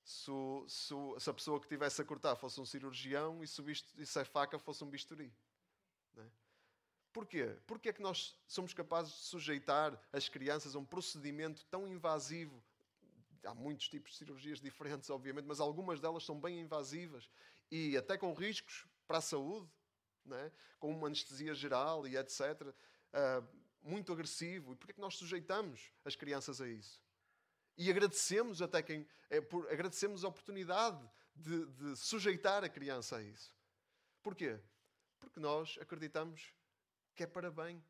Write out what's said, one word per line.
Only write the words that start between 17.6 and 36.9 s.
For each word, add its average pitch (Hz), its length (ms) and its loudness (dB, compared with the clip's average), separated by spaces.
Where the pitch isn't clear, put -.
e 156 240 4
até 160 200 4
com 190 160 0
riscos - 540 -4
para 160 120 4
a 156 40 4
saúde, 160 480 -2
não 135 120 -8
é? 151 160 -6
Com 151 120 -2
uma 156 160 0
anestesia 147 480 -2
geral 139 520 4
e 131 100 -2
et 131 140 2
cetera, 143 440 -2
ah, 131 300 6
muito 180 300 -2
agressivo. 165 600 -4
E 127 40 -8
porquê - 160 -16
é - 20 -14
que 208 60 -14
nós 196 160 -2
sujeitamos 180 760 -2
as 143 120 -4
crianças 139 440 -2
a 127 80 -2
isso? 107 320 -10
E 180 120 4
agradecemos 196 720 6
até 170 200 4
quem, 156 240 -4
é, 151 120 6
por, 170 300 -2
agradecemos 185 540 0
a 190 40 2
oportunidade 185 800 2
de, 160 320 0
de 135 300 -6
sujeitar 202 680 4
a 160 40 -2
criança 135 500 -4
a 110 40 -4
isso. - 320 -14
Porquê? 165 360 -2
Porque - 200 -16
nós 151 420 0
acreditamos 156 720 -4